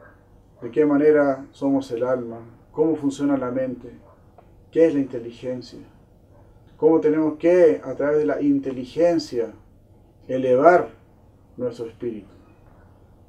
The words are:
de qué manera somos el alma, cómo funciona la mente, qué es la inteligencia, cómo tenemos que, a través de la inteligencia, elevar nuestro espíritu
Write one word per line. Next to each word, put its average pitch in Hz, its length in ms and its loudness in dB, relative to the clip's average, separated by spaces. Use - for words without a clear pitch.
de 120 100 -12
qué 156 140 2
manera 143 640 2
somos 139 400 -4
el 120 120 -6
alma, 117 380 -4
cómo 156 240 0
funciona 143 400 -2
la 127 120 -4
mente, 123 440 -8
qué 160 160 4
es 147 60 0
la 143 60 -2
inteligencia, 127 800 -10
cómo 160 240 4
tenemos 151 380 0
que, 165 440 4
a 135 140 -10
través 147 220 0
de 147 80 0
la 139 160 -2
inteligencia, 139 1120 -2
elevar 131 640 2
nuestro 120 300 -10
espíritu 113 420 -12